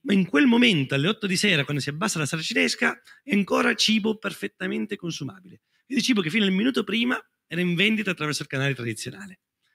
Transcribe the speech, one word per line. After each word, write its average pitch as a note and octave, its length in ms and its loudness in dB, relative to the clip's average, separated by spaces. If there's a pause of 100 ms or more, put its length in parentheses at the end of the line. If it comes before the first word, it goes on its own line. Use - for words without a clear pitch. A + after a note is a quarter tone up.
ma G3+ 100 -2
in F#3+ 140 4
quel C#4+ 200 4
momento, A3+ 480 4
alle C#3 140 0
otto G#3+ 180 -4
di F3+ 100 0
sera, E3+ 280 2
quando C#3+ 180 -2
si C3+ 60 -6
abbassa E3 320 -4
la C#3+ 60 0
saracinesca, A#3+ 760 -2 (220)
è D4 100 -4
ancora A#3+ 400 2
cibo A3 420 2
perfettamente G3+ 800 -6
consumabile. D3 680 -10 (260)
Ed C4+ 100 -2
è - 20 2
cibo G#3+ 200 2
che D#3+ 100 -4
fino G#3 140 2
al F#3+ 80 2
minuto A3+ 320 0
prima A#3+ 360 -2 (260)
era E3+ 140 -4
in F3+ 140 0
vendita G#3 360 2
attraverso D3+ 320 -4
il D3 60 -10
canale C#3 260 0
tradizionale. B2 640 -8 (340)